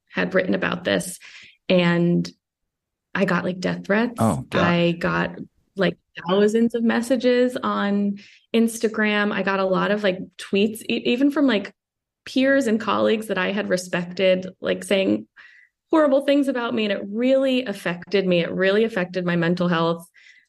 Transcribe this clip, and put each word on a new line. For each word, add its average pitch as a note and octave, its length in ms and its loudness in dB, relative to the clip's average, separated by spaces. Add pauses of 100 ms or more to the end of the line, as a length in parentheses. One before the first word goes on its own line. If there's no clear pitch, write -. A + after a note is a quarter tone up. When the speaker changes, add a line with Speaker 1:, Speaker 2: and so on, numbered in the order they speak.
Speaker 1:
had F3+ 240 -4
written F#3 220 0
about F3+ 300 -4
this. F#3+ 340 -2 (480)
And F3 640 2 (840)
I F#3+ 120 0
got, F3 180 -2
like, F#3 160 -6
death F3+ 260 -4
threats. A#3 340 -2
Speaker 2:
Oh, G#2+ 300 0
God. E3+ 140 0
Speaker 1:
I F3 300 2
got, E3+ 440 -4 (380)
like, F3 220 0 (280)
thousands G#3+ 500 2
of A#3 60 -2
messages B3 800 2
on G3+ 580 -2 (340)
Instagram. G#3+ 800 0
I G3 100 -2
got G3 160 0
a F#3+ 60 2
lot F#3 260 0
of, G#3 100 0
like, F#3 180 0 (180)
tweets, G#3+ 460 -2
e-, A#3 220 -4
even B3 240 2
from, C#4+ 160 2
like, A3 280 0 (520)
peers C4+ 420 2
and G#3+ 120 2
colleagues G#3+ 480 0
that F#3+ 100 -4
I F#3 140 -2
had G3+ 160 -4
respected, F#3 800 -2 (140)
like, F#3 240 -4
saying G3 420 0 (640)
horrible C#4+ 300 4
things C#4 260 2
about B3 260 -4
me. A3 120 0
And G3+ 80 0
it G3 120 -4
really B3+ 600 2
affected F#3+ 600 -2
me. F3 140 2
It E3+ 120 -2
really F#3+ 340 2
affected F3+ 400 -4
my F3 100 0
mental F3 320 0
health. E3+ 400 0 (420)